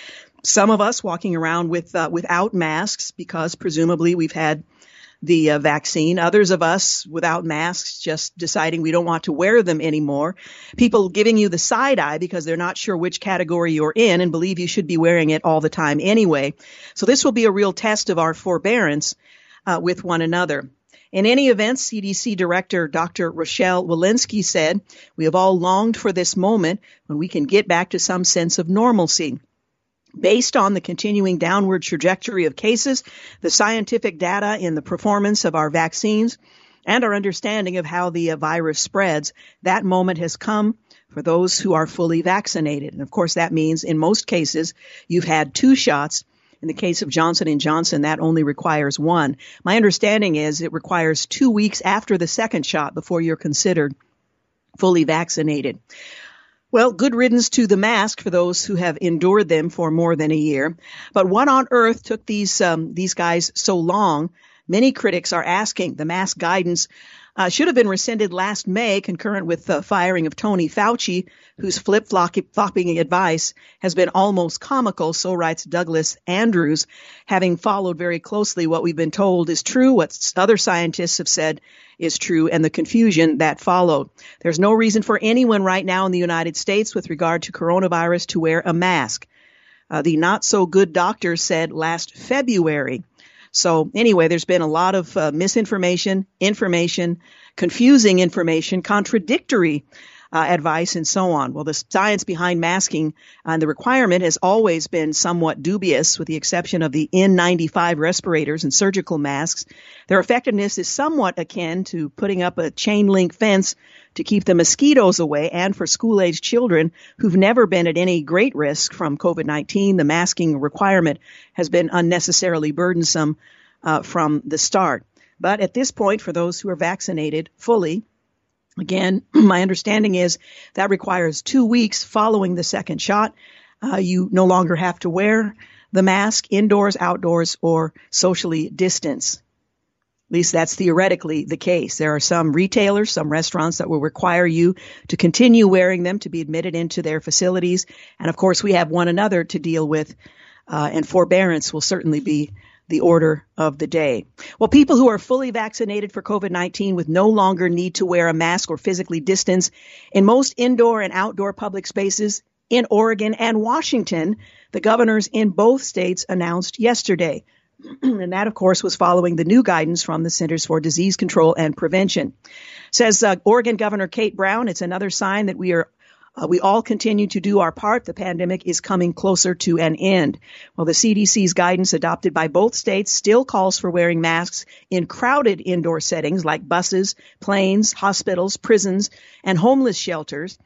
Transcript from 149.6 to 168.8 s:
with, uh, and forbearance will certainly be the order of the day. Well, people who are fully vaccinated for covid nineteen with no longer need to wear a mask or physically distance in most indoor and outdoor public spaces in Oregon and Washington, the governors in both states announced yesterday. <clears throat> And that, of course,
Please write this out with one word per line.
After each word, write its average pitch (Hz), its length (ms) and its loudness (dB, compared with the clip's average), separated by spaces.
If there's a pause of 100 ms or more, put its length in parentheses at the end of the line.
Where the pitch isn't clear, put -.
with, 156 280 -4 (520)
uh, 151 240 -2
and - 160 -2
forbearance 175 680 2
will 151 80 -6
certainly 156 380 -2
be 151 320 -2 (360)
the 185 120 0
order 165 460 4 (100)
of 151 220 -2
the 151 80 -6
day. 139 400 -2 (320)
Well, 220 100 2
people 285 280 6
who 254 120 8
are 214 100 0
fully 262 320 -2
vaccinated 208 640 -6
for 196 100 -10
covid 202 280 -4
nineteen 180 440 -4
with 170 140 -4
no 185 200 4
longer 190 400 4
need 175 260 -2
to 185 120 -2
wear 175 220 2
a 165 60 0
mask 165 360 0
or 160 60 -6
physically 180 440 -4
distance 180 500 0 (420)
in 196 120 4
most 254 320 4
indoor 233 440 2
and 185 120 -6
outdoor 196 400 -4
public 196 340 -8
spaces 202 560 -4 (260)
in 240 220 2
Oregon 214 440 2
and 220 260 0
Washington, 214 760 -2 (360)
the - 80 -6
governors 220 500 2
in 214 200 0
both 226 320 2
states 185 460 -4
announced 180 520 -4
yesterday. 196 640 0 (380)
<clears throat> - 200 -20
And 196 300 -2
that, 196 140 -2
of 214 80 -6
course, 185 280 2